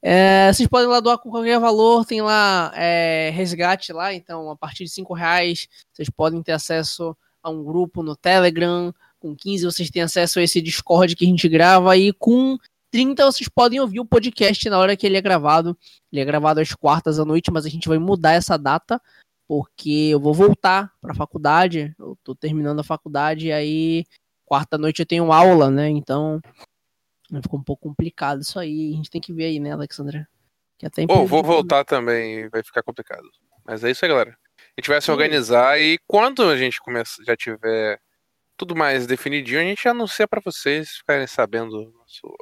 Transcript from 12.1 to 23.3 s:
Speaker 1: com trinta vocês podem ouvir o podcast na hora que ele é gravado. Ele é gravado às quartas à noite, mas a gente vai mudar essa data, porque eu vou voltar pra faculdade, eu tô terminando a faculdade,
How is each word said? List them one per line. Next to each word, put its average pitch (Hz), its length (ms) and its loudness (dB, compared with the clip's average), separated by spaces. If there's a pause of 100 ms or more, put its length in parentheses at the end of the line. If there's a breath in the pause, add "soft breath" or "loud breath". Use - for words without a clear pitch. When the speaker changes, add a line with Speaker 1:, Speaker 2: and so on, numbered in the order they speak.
Speaker 1:
com 254 440 2 (340 soft breath)
trinta 262 340 2
vocês 269 240 0
podem 240 300 2
ouvir 226 200 -2
o 240 60 -6
podcast 226 640 2
na 196 80 0
hora 190 180 4
que 196 100 -6
ele 190 120 2
é 190 40 0
gravado. 165 540 2 (360 soft breath)
Ele 143 100 -4
é 135 40 0
gravado 151 360 2
às 135 120 -2
quartas 151 460 0
à 156 60 0
noite, 160 260 0
mas 156 140 -2
a 156 40 -8
gente 165 200 -8
vai 160 80 2
mudar 165 360 2
essa 170 220 0
data, 151 460 -2 (460 soft breath)
porque 151 640 -2
eu 147 80 2
vou 147 140 0
voltar 196 680 2
pra - 140 -12
faculdade, 156 840 0
eu - 260 -16
tô 131 120 -12
terminando 151 440 -4
a 147 40 -8
faculdade, 156 640 -4